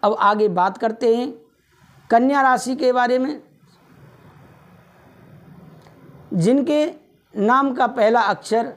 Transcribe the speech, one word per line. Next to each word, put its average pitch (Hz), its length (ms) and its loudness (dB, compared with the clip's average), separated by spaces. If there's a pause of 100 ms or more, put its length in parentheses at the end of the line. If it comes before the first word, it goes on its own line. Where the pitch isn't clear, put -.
अब 208 160 0
आगे 208 300 2
बात 180 280 -2
करते 226 380 0
हैं 247 180 -6 (760)
कन्या 269 320 4
राशि 254 340 0
के 262 160 0
बारे 247 280 0
में, 277 220 -6 (3000)
जिनके 269 520 0 (480)
नाम 262 400 0
का 247 140 0
पहला 233 340 0
अक्षर 208 440 -2 (120)